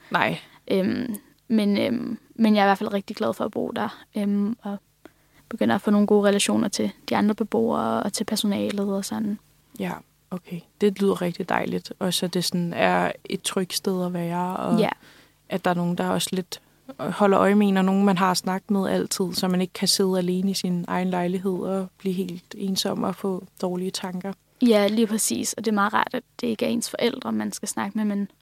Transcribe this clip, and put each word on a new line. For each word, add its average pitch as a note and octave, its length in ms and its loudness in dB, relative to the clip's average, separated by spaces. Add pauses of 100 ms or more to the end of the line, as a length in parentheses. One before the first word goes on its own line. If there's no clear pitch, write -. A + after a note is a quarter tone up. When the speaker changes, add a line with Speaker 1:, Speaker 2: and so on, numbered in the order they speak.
(120)
Speaker 1:
Nej. E3 260 0 (300)
Speaker 2:
Øhm, F#3+ 480 -2 (320)
men, G#3 300 2
øhm, A3+ 400 -2 (180)
men G#3+ 200 6
jeg G#3 60 6
er G3 40 6
i - 20 6
hvert G3 100 4
fald G#3 160 -4
rigtig G3+ 220 -4
glad G#3+ 180 0
for A3 120 -4
at A3 60 -4
bo - 240 -4
der. - 280 -6 (140)
Øhm, G3+ 440 -2
og G3+ 160 -8 (720)
begynder A3+ 260 0
at G3 60 0
få G#3+ 100 2
nogle G#3 160 4
gode G#3 200 6
relationer G#3 400 2
til G#3 240 -2 (180)
de A#3 60 0
andre G#3 200 2
beboere - 680 0
og G3+ 100 -4
til - 100 -4
personalet G3+ 720 -2
og G3 100 -4
sådan. A3 340 -4 (400)
Speaker 1:
Ja, F#3 120 -4 (400)
okay. F3+ 280 -10 (220)
Det G3+ 200 2
lyder F#3+ 200 2
rigtig F3 280 -4
dejligt. - 500 -2
Og F3+ 140 -2
så F#3 140 0
det F3 180 -2
sådan E3+ 280 -2
er F3+ 380 2 (140)
et - 160 -6
trygt - 320 -4
sted F#3 320 -2
at F3+ 80 -4
være, F3 440 -2
og - 220 2
Speaker 2:
Ja. A3 100 4 (600)
Speaker 1:
at F#3+ 160 -2
der F#3 60 4
er F3 40 2
nogen, F3 220 0
der F#3 120 0
også F3+ 220 0
lidt F#3 300 -6 (360)
holder G3 420 2
øje F#3+ 160 6
med G#3 120 6
en, F#3+ 100 2
og F#3 80 4
nogen, G3 200 4
man G3 120 4
har F#3 160 2
snakket F#3 380 -4
med G3 180 2
altid, F#3 440 -2
så F#3 140 -2
man F3+ 140 2
ikke F#3 120 -4
kan - 140 -4
sidde F#3 300 2
alene F#3 340 0
i - 20 0
sin F3 340 -2
egen F#3 220 -2
lejlighed F3+ 500 -2
og F#3+ 280 -4 (100)
blive F#3+ 160 -4
helt F3+ 440 -8
ensom F#3+ 460 -4
og F#3+ 120 -2
få F#3+ 280 -4 (180)
dårlige F#3 300 -2
tanker. F#3 420 -8 (280)
Speaker 2:
Ja, G#3 260 6
lige A3 200 2
præcis. G#3+ 460 -2
Og G#3+ 120 -6
det A3 60 0
er G#3 40 2
meget G#3 180 2
rart, - 200 4
at - 100 -4 (180)
det B3 60 -2
ikke A3+ 180 0
er A3+ 40 0
ens A#3 200 -2
forældre, - 420 -2
man G#3+ 200 -2
skal - 160 -10
snakke G3+ 300 -4
med, G#3+ 80 0
men G3+ 220 0 (140)